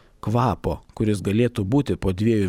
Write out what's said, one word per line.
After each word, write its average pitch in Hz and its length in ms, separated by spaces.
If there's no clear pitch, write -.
kvapo, 107 560
kuris 107 260
galėtų 104 460
būti 117 320
po 95 160
dviejų 104 340